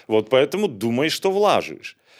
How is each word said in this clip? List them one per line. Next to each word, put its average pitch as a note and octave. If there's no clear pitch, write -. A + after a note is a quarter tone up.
Вот A2
поэтому D3
думай, A#2
что F#3+
влажишь. E3+